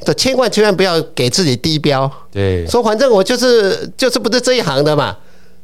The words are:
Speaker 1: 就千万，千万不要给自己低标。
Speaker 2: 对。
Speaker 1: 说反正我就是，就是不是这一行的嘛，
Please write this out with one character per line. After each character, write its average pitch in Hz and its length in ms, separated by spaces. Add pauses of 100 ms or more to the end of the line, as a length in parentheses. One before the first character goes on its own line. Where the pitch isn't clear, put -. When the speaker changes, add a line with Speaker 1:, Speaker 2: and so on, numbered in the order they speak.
Speaker 1:
就 160 80
千 262 240
万， 247 120
千 202 140
万 208 100
不 175 80
要 175 160 (160)
给 123 140
自 190 160
己 135 100
低 156 240
标。 139 320 (220)
Speaker 2:
对。 95 340
Speaker 1:
说 233 160
反 214 160
正 262 140
我 190 100
就 247 140
是， 226 580
就 254 160
是 247 80
不 220 140
是 247 80
这 254 140
一 233 80
行 143 200
的 151 140
嘛， 120 180 (500)